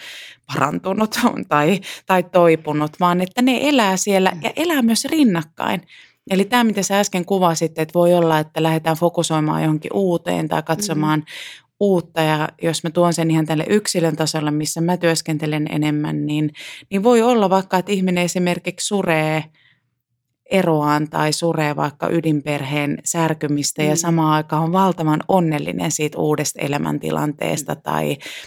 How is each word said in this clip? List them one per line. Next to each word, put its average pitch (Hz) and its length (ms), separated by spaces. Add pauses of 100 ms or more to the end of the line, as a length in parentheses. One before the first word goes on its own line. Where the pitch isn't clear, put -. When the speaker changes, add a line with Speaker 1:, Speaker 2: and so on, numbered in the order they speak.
(480)
Speaker 1:
parantunut 180 680 (180)
<laughs> - 160
tai, 156 300 (260)
tai 185 180
toipunut, 160 760
vaan 175 220
että 185 200
ne 254 180 (100)
elää 214 280
siellä 190 340
Speaker 2:
Mm. 170 120
Speaker 1:
ja 165 120
elää 311 260
myös 226 240
rinnakkain. 196 760 (500)
Eli 190 140
tää, 240 180
mitä 202 200
sä 196 160
äsken 190 260
kuvasit, 165 540
että 160 140
voi 175 200
olla, 165 260
että 156 240
lähdetään 160 340
fokusoimaan 160 640
johonkin 156 320
uuteen 175 540
tai 156 160
katsomaan 156 560
Speaker 2:
Mm. 151 60 (540)
Speaker 1:
uutta. 175 420
Ja 156 280 (120)
jos 165 220
mä 170 60
tuon 175 240
sen 165 180
ihan 156 140
tälle 156 240
yksilön 180 460
tasolle, 151 360
missä 151 300
mä 175 160
työskentelen 156 760
enemmän, 151 540
niin, 151 260 (380)
niin 196 140
voi 240 180
olla 226 280
vaikka, 190 280
että 180 140
ihminen 185 320
esimerkiksi 175 640
suree 156 560 (1080)
eroaan 151 580
tai 151 240
suree 156 420
vaikka 151 340
ydinperheen 147 960
särkymistä 156 800
ja 151 100
Speaker 2:
Mm. 160 40
Speaker 1:
samaan 165 360
aikaan 156 300
on 165 80
valtavan 170 560
onnellinen 170 640
siitä 151 260
uudesta 151 440
elämäntilanteesta 151 1120
Speaker 2:
Mm. 156 60
Speaker 1:
tai 151 360 (300)